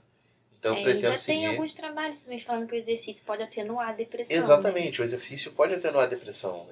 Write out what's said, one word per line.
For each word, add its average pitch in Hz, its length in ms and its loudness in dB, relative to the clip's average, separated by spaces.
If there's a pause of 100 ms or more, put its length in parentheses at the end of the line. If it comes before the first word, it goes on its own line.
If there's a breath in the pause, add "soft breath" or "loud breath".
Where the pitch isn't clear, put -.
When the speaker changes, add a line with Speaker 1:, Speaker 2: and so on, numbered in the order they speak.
(600)
Speaker 1:
Então, 110 140 0
eu 113 40 -2
Speaker 2:
É, - 40 -4
e - 20 -2
Speaker 1:
pretendo 208 200 4
Speaker 2:
já 120 80 4
tem - 80 2
Speaker 1:
seguir 311 260 0
Speaker 2:
alguns 320 280 -2
trabalhos 302 480 -6
também 247 180 -10
falando 233 280 -4
que 233 60 -8
o 233 40 0
exercício 226 460 -4
pode 214 180 -4
atenuar 226 480 -6
a 220 40 -4
depressão, 226 420 -4
né? 170 60 4
Speaker 1:
Exatamente, 170 600 4
o 117 40 2
exercício - 480 -6
pode 170 200 4
atenuar 151 300 2
a 123 60 4
depressão. 92 640 -6